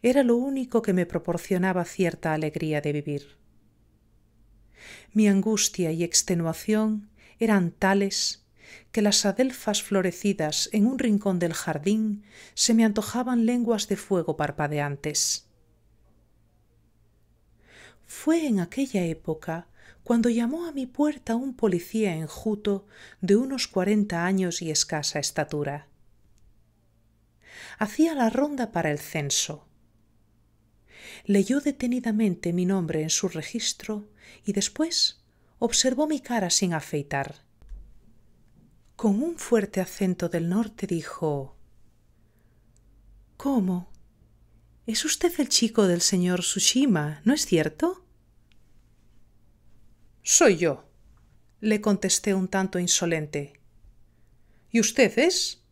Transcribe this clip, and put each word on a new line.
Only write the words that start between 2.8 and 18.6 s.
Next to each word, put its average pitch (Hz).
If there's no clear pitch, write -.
de 147
vivir. 147
Mi 214
angustia 196
y 165
extenuación 208
eran 202
tales -
que 220
las 208
adelfas 214
florecidas 185
en 214
un 262
rincón 202
del 170
jardín 208
se -
me 226
antojaban 226
lenguas 233
de 196
fuego 170
parpadeantes. 147
Fue 320
en 208
aquella 185